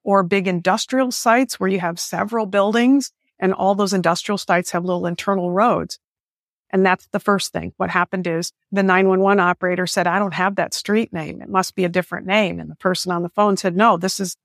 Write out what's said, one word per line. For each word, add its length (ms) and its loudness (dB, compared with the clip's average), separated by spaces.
or 180 4
big 240 0
industrial 640 0
sites 500 0
where 80 0
you 120 0
have 200 -4
several 460 -4
buildings 640 2
and 140 0
all 220 2
those 180 0
industrial 460 0
sites 320 -2
have 140 -2
little 220 -2
internal 440 -2
roads. 480 0
And 140 2
that's 280 2
the 80 -4
first 320 0
thing. 240 -6
What 140 -4
happened 360 -2
is 260 -4
the 100 2
nine 260 4
one 120 4
one 180 4
operator 480 0
said, 220 0
"I 100 0
don't 160 -2
have 220 -2
that 180 -2
street 380 -2
name. 280 -10
It 80 -16
must 280 -2
be 80 0
a 40 2
different 380 -4
name." 320 0
And 100 -12
the 60 -14
person 380 -2
on 100 -2
the 60 -4
phone 280 2
said, 200 -2
"No, 200 4
this 220 -4
is 260 -6